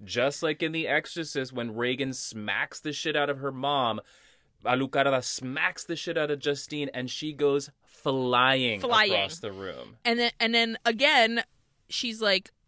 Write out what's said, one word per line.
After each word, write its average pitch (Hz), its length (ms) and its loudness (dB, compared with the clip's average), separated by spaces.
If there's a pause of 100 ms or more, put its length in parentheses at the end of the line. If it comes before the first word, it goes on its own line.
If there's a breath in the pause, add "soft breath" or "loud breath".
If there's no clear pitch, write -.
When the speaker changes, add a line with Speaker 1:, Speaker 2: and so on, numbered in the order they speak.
Speaker 1:
just 120 400 -2
like 156 180 -2
in 160 120 -2
The 160 140 -2
Exorcist, 147 640 -2
when 117 240 -6
Regan 127 380 -2
smacks 110 640 -4
the 151 140 -6
shit 151 220 -4
out 143 160 2
of 135 80 -6
her 139 120 -4
mom, 131 480 0 (640 soft breath)
Alucarda 135 600 2
smacks 156 600 -4
the 165 100 -6
shit 165 240 -6
out 147 100 0
of 147 100 -2
Justine, 143 540 -4
and 127 160 -6
she 151 240 -8
goes 143 380 2 (120)
flying 127 960 2
Speaker 2:
Flying. 220 320 4
Speaker 1:
across 160 260 -2
the 107 120 -8
room. 95 540 -10
Speaker 2:
And 240 140 2
then, 240 200 2
and 226 140 0
then 226 320 2
again, 233 580 4 (460)
she's 226 320 -6
like, 196 300 2 (160)